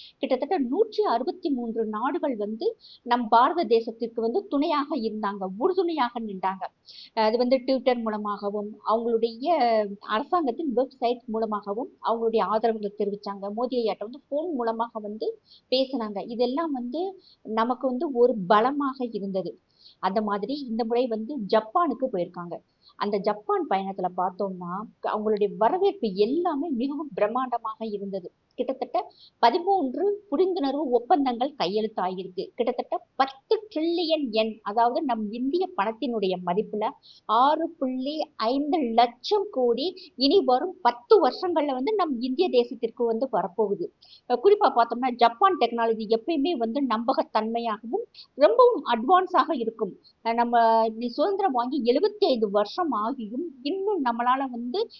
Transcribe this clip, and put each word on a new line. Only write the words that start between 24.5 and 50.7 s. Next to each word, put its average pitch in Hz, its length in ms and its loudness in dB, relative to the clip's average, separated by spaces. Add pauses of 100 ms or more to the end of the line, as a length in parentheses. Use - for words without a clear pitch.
அவங்களுடைய 208 500 0
வரவேற்பு 349 500 2 (120)
எல்லாமே 294 520 0
மிகவும் 277 420 -4
பிரம்மாண்டமாக 233 640 -4 (100)
இருந்தது. 196 380 -8 (320)
கிட்டத்தட்ட 254 380 -4 (460)
பதிமூன்று 330 600 4 (220)
புரிந்துணர்வு 285 640 0
ஒப்பந்தங்கள் 254 640 2
கையெழுத்தாகியிருக்கு. 190 880 -2 (100)
கிட்டத்தட்ட 247 420 -4 (200)
பத்து - 400 0 (120)
ட்ரில்லியன் 320 640 -2
yen, 220 180 0 (140)
அதாவது 233 400 0
நம் 233 280 -2
இந்திய 269 320 -2 (100)
பணத்தினுடைய 220 680 -2
மதிப்புல 208 420 -2 (460)
ஆறு 285 420 4
புள்ளி 262 440 -4 (280)
ஐந்து 277 360 0 (140)
லட்சம் 254 580 2
கோடி 254 360 0 (300)
இனி 285 260 4
வரும் 254 380 2
பத்து 240 380 4
வருஷங்கள்ல 294 540 0
வந்து 262 220 -2
நம் 339 260 0
இந்திய 262 280 0
தேசத்திற்கு 240 560 0
வந்து 226 260 0
வரப்போகுது. 190 560 0 (420)
அஹ், 247 100 2
குறிப்பா 403 300 6
பார்த்தோம்னா 240 460 2
ஜப்பான் 277 440 4
டெக்னாலஜி 226 500 0
எப்பயுமே 277 480 0
வந்து 226 240 -2 (400)
நம்பகத்தன்மையாகவும் 226 840 -2 (320)
ரொம்பவும் 440 500 6
அட்வான்ஸாக 294 680 4
இருக்கும். 220 380 -4 (320)
அஹ், 233 100 0
நம்ம 240 200 2 (380)